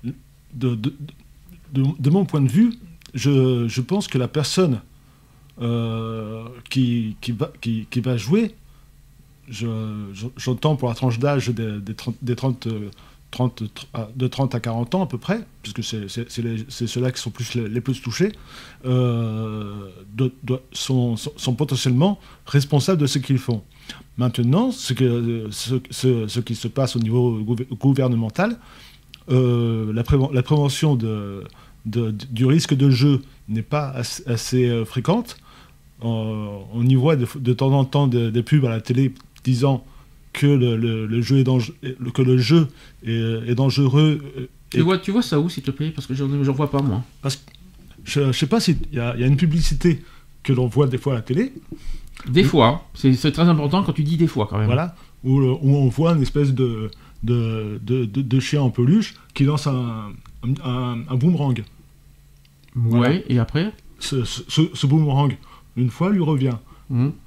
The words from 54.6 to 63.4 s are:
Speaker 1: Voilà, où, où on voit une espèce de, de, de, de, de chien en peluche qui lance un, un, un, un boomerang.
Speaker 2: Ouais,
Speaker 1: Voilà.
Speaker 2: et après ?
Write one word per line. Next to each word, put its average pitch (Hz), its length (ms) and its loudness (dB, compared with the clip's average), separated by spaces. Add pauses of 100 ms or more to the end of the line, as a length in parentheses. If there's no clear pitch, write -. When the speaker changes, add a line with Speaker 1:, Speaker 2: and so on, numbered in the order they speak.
Speaker 1:
Voilà, 156 280 0 (300)
où, 131 160 4
où 135 360 4
on 139 120 4
voit 156 240 2
une 151 100 2
espèce 139 320 2
de, 113 360 -2 (320)
de, 113 600 -2
de, 120 220 0
de, 110 180 -2
de 131 180 2
chien 147 220 0
en 123 80 2
peluche 151 440 2 (200)
qui 143 100 2
lance 147 220 0
un, 117 460 -4 (320)
un, 131 200 -2
un, 123 340 -2 (100)
un 127 80 -4
boomerang. 139 420 2
Speaker 2:
Ouais, 101 60 -8 (1080)
Speaker 1:
Voilà. 120 400 2 (140)
Speaker 2:
et 123 100 2
après ? 160 340 -2 (260)